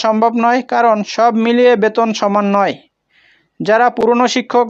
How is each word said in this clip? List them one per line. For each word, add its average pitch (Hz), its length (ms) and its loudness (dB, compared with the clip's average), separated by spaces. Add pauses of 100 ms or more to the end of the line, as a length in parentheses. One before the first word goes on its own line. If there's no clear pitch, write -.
সম্ভব 220 300 0
নয়, 240 280 0
কারণ 233 400 0
সব 233 320 0
মিলিয়ে 240 400 2
বেতন 220 380 0
সমান 202 380 -2
নয়। 196 240 0 (840)
যারা 220 300 2
পুরনো 240 380 0
শিক্ষক 240 420 -2